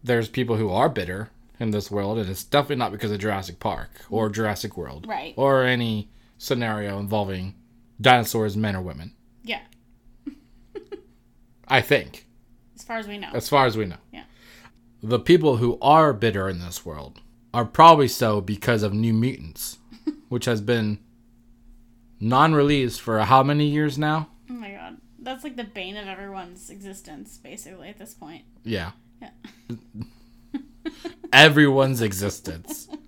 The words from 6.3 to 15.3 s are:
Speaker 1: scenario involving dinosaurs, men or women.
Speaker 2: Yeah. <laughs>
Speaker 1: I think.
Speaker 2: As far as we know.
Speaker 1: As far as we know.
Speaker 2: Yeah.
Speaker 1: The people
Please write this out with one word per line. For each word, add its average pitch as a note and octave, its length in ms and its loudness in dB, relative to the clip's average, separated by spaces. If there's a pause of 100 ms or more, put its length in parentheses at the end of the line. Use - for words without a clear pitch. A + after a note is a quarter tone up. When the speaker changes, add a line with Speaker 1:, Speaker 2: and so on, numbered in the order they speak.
Speaker 1:
scenario G#2+ 640 -4
involving G2 560 -4 (440)
dinosaurs, A2 580 4
men G#2+ 180 0
or F#2 60 -6
women. F2 320 -12 (300)
Speaker 2:
Yeah. A3+ 180 -8 (1000)
<laughs> - 1040 -20
Speaker 1:
I C3 140 4
think. - 460 -2 (480)
Speaker 2:
As - 80 -20
far A3+ 140 -10
as G#3+ 100 -10
we - 100 -12
know. - 160 -14
Speaker 1:
As A#2+ 140 -4
far C#3 180 4
as A2 120 0
we G#2+ 80 -2
know. F2+ 120 -12 (140)
Speaker 2:
Yeah. E2 120 -20 (760)
Speaker 1:
The A#2 180 0
people D#3 380 6